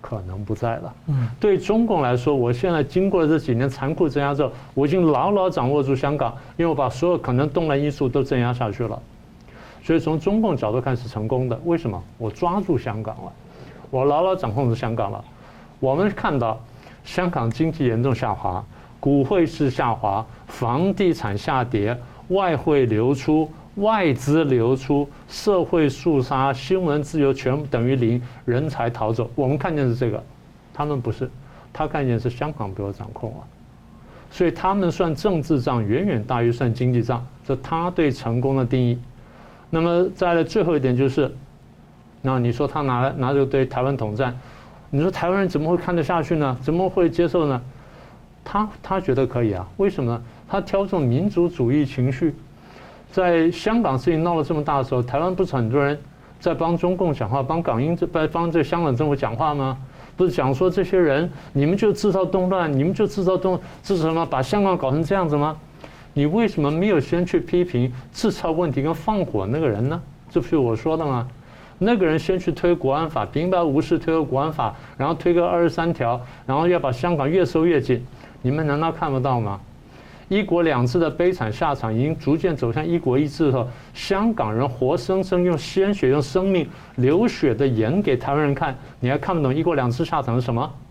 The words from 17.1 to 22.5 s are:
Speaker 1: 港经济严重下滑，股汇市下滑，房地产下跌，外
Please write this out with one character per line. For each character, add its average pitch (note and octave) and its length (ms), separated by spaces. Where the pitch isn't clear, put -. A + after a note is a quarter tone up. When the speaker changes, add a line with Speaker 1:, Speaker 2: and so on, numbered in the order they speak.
Speaker 1:
港 A#2+ 200
经 D#3 220
济 D3+ 140
严 A#2 160
重 C3 120
下 A2+ 200
滑， F#2 280
股 C#3 260
汇 F3 220
市 C#3 240
下 B2 240
滑， G#2 320
房 C#3+ 440
地 F3+ 220
产 G#2 240
下 C3 260
跌， A2+ 320
外 F3+ 260